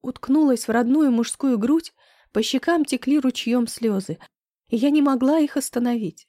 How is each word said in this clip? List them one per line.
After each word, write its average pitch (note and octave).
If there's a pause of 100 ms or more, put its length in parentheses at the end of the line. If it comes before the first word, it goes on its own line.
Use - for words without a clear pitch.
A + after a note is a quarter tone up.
Уткнулась C4
в -
родную B3+
мужскую A#3
грудь, C#4+ (360)
по G#3+
щекам D4+
текли C4+
ручьём B3
слёзы, G3 (500)
и A#3+
я C4
не D4+
могла C#4
их D4
остановить. A#3+